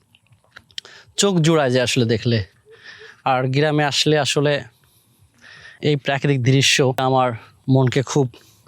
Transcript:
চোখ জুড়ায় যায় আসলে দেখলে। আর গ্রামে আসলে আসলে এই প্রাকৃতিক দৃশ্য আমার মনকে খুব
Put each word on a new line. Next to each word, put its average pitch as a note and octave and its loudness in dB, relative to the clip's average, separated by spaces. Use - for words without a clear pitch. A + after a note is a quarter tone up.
চোখ G3+ 2
জুড়ায় D3+ 2
যায় B2+ 2
আসলে A#2 0
দেখলে। A2+ -2
আর C3 -2
গ্রামে D3 0
আসলে D3+ 0
আসলে C#3+ -2
এই D3 0
প্রাকৃতিক C#3 -2
দৃশ্য C3 2
আমার C3 0
মনকে C3 2
খুব C3+ -2